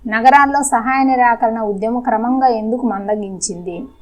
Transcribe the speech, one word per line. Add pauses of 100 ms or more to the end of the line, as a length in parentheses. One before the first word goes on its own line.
నగరాల్లో
సహాయ
నిరాకరణ
ఉద్యమం
క్రమంగా
ఎందుకు
మందగించింది? (240)